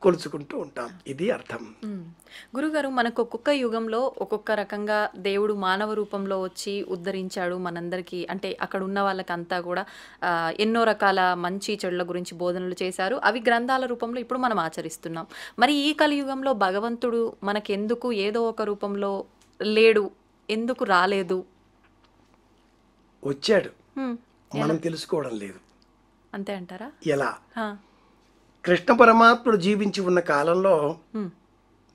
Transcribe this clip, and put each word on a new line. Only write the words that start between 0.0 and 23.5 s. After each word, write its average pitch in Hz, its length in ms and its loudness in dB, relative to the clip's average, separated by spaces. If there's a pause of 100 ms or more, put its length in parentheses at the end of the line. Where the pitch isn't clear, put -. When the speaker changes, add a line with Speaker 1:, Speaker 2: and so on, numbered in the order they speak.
Speaker 1:
కొలుచుకుంటూ 165 560 0
ఉంటాం. 135 320 -10 (160)
ఇది 143 240 -4
అర్థం. 233 440 -10 (100)
Speaker 2:
మ్మ్. 196 200 -10 (520)
గురుగారు, 294 320 -2
మనకు 240 340 0
ఒక్కొక్క 226 260 -6
యుగంలో 233 720 -2
ఒక్కొక్క 208 320 -4
రకంగా 208 640 -2
దేవుడు 202 380 -2
మానవ 196 380 -2
రూపంలో 196 500 -4
వచ్చి 202 400 -6
ఉద్ధరించాడు 185 720 -6
మనందరికీ. 175 760 -6
అంటే 185 300 -6
అక్కడ - 220 -4
ఉన్న 196 180 -2
వాళ్ళకంతా 185 600 -2
కూడా, 180 260 -4 (380)
ఆ, 165 360 0
ఎన్నో 226 240 2
రకాల 190 500 4
మంచి 190 500 -4
చెడుల 180 180 -2
గురించి 180 360 -6
బోధనలు 180 440 -2
చేశారు. 190 420 -2
అవి 220 160 2
గ్రంథాల 247 460 2
రూపంలో 240 340 -6
ఇప్పుడు 247 180 -4
మనం 240 200 2
ఆచరిస్తున్నాం. 165 680 -6 (320)
మరి 254 140 6
ఈ 285 200 2
కలియుగంలో 277 600 0
భగవంతుడు 226 800 0 (120)
మనకెందుకు 214 680 -2
ఏదో 214 360 0
ఒక 226 140 -4
రూపంలో 202 640 -4 (380)
లేడు, 214 480 4 (400)
ఎందుకు 233 340 -2
రాలేదు? 185 600 2 (1800)
Speaker 1:
వచ్చాడు, 147 760 -2